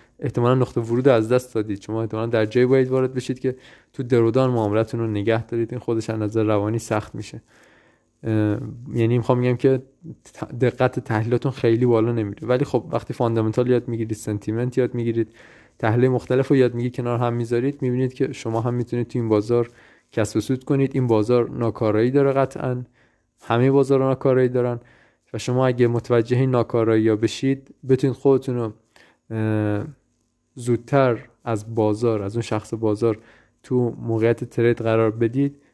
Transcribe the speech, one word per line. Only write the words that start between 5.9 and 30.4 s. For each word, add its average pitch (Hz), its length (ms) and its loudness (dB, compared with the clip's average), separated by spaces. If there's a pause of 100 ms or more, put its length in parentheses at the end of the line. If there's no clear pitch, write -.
از 110 80 -4
نظر 107 260 -2
روانی 107 340 0
سخت 107 360 -4
می‌شه. 110 280 -14 (800)
اه... 107 360 0 (360)
یعنی 120 240 2
می‌خوام 123 220 2
بگم 123 160 2
که 135 260 2 (420)
ت-، - 200 -14
دقت 123 560 0
تحلیلاتون 117 520 -2
خیلی 120 340 2
بالا 117 260 2
نمیره. 110 360 -6
ولی 127 160 0
خب 123 280 -2
وقتی 120 220 -6
فاندامنتال 117 560 0
یاد 123 180 0
می‌گیرید، 113 280 -4
سنتیمنت 110 640 -4
یاد 123 160 0
می‌گیرید، 113 380 -2 (460)
تحلیل 120 320 2
مختلف 127 380 0
رو 147 80 4
یاد 120 180 4
می‌گیرید، 120 220 -4
کنار 120 220 -2
هم 120 140 0
می‌ذارید، 120 500 -2
می‌بینید 127 320 -2
که - 180 -4
شما 113 280 -4
هم 120 140 -2
می‌تونید 120 340 -4
تو 127 100 -6
این 113 100 -2
بازار 113 420 2 (420)
کسب 110 240 -2
و 110 40 2
سود 131 240 -4
کنید. 135 300 0
این 127 120 0
بازار 117 440 2
ناکارایی 113 600 0
داره 139 220 2
قطعاً. 131 500 -2 (600)
همه 123 280 2
بازارها 135 380 4
ناکارایی 127 400 2
دارن 120 320 -2 (540)
و 123 40 -8
شما 127 280 0
اگه 123 200 4
متوجه 120 500 0
این 131 140 2
ناکارایی‌ها 113 640 2
بشید، 135 580 -4 (140)
بتونید 131 280 2
خودتون 131 400 2
رو، 113 160 -4 (580)
اه، 107 540 -2 (720)